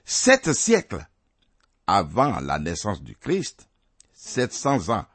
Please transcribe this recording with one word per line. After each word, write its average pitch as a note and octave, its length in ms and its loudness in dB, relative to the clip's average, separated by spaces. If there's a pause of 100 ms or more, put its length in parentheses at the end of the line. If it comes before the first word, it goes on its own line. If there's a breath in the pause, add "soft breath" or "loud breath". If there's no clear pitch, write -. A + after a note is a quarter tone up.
(120)
sept B3+ 420 4
siècles D3 540 -2 (800)
avant F#2+ 540 2
la C#2+ 180 -2
naissance E2 420 -4
du C2 140 -18
Christ, - 540 -6 (440)
sept - 400 -4
cents B2 360 0
ans A2+ 240 -2